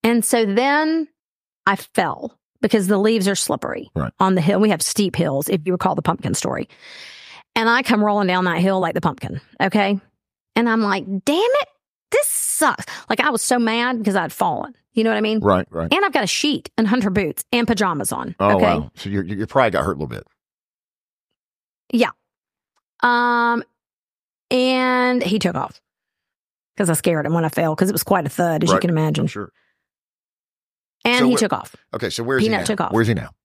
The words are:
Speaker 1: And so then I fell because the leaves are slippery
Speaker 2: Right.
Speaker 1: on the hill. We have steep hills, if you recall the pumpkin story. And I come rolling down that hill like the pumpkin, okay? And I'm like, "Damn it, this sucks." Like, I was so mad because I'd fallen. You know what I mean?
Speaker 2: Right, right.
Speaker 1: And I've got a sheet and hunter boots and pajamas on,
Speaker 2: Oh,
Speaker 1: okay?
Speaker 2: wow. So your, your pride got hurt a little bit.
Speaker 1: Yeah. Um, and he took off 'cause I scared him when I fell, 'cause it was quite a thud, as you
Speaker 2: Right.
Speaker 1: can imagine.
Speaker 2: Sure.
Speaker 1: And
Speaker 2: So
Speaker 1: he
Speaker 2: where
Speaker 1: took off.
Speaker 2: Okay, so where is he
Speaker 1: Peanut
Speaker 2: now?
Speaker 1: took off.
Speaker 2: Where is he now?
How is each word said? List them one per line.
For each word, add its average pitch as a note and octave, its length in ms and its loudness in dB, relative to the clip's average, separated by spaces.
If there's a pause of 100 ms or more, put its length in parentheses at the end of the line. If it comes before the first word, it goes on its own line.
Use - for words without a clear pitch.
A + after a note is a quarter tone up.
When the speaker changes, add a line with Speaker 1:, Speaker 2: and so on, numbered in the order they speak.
Speaker 1:
And A#3 200 2
so A3+ 220 2
then D4 640 0 (600)
I G3 80 2
fell - 600 -4 (260)
because G3+ 260 2
the G3+ 100 2
leaves G#3+ 300 2
are G3 80 0
slippery - 580 -6
Speaker 2:
Right. - 260 -4
Speaker 1:
on F#3+ 140 4
the F3+ 80 4
hill. F#3 180 2
We G#3+ 120 4
have E3 100 0
steep - 340 0
hills, D3+ 340 0
if F3 160 0
you F3+ 80 0
recall F3+ 200 0
the - 80 -2
pumpkin - 320 -4
story. - 340 -6 (880)
And A3+ 140 2
I B3+ 140 2
come G#3+ 200 2
rolling G#3 240 2
down F3+ 180 2
that E3+ 140 0
hill F#3+ 200 2
like E3+ 160 -2
the E3+ 60 -2
pumpkin, - 380 -4 (220)
okay? G3 380 2 (560)
And A#3 140 2
I'm A3 120 2
like, G3 240 -2 (200)
"Damn D4 120 2 (240)
it, C5+ 60 -6 (440)
this C#5+ 160 2
sucks." - 580 -2 (240)
Like, A3 100 0
I D4+ 100 0
was A#3 140 -2
so B3 160 2
mad A#3 400 0
because G3+ 160 0
I'd E3+ 180 -2
fallen. F3+ 400 -4 (200)
You A3 100 0
know A3 80 2
what G#3+ 60 0
I G#3+ 40 0
mean? A3 200 0
Speaker 2:
Right, G3 280 2
right. - 240 -4
Speaker 1:
And F#4+ 100 2
I've G4 100 -2
got B3+ 100 0
a F3+ 40 -2
sheet - 500 -4
and A3 100 0
hunter G#3 240 0
boots F3+ 400 -2
and A#3+ 160 0
pajamas F#3+ 440 -2
on, - 280 -8
Speaker 2:
Oh, G2+ 160 4
Speaker 1:
okay? F2 240 2
Speaker 2:
wow. C#2+ 160 -8
So - 140 -10
your, G2 140 -2
your G2+ 220 -6
pride A#2+ 280 2
got C#2+ 100 0
hurt F#2 140 -2
a - 20 -12
little D2 80 -4
bit. G#1 180 -10 (1700)
Speaker 1:
Yeah. A#3 180 2 (920)
Um, A#3+ 640 2 (840)
and B3+ 720 2
he F#3+ 180 0
took F3 160 0
off - 240 -6 (960)
'cause F3+ 120 2
I E3 40 2
scared D#3 320 0
him D#3+ 80 0
when E3+ 120 2
I D#3+ 40 0
fell, D#3 260 0
'cause F#3+ 140 0
it G3+ 40 -4
was E3 100 -4
quite F3+ 220 2
a C#3 40 -2
thud, E3+ 340 0
as D#3+ 60 2
you F#3 60 6
Speaker 2:
Right. F#3+ 60 2
Speaker 1:
can F3 80 0
imagine. D#3 380 0
Speaker 2:
Sure. G2+ 240 -10 (1600)
Speaker 1:
And B3 120 2
Speaker 2:
So B3 60 4
Speaker 1:
he B3+ 60 4
Speaker 2:
where G#3+ 80 2
Speaker 1:
took F3 140 0
off. - 220 -8 (180)
Speaker 2:
Okay, A#2 160 -4
so A#2 140 -6
where C3 140 0
is - 60 4
he - 60 2
Speaker 1:
Peanut - 120 0
Speaker 2:
now? - 40 -6
Speaker 1:
took G3+ 160 -2
off. - 100 -2
Speaker 2:
Where A2+ 100 4
is G#2+ 60 4
he A2+ 60 2
now? - 160 -4 (140)